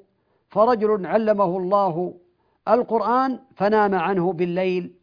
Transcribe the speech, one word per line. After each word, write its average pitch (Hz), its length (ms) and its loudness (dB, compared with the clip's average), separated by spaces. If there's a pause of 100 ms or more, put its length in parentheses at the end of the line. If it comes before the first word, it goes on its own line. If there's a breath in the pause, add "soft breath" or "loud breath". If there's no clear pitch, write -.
(480)
فرجل 214 580 2
علمه 202 500 0
الله 180 580 -2 (540)
القرآن 220 680 0 (180)
فنام 208 380 2
عنه 180 380 0
بالليل 180 600 -4 (100)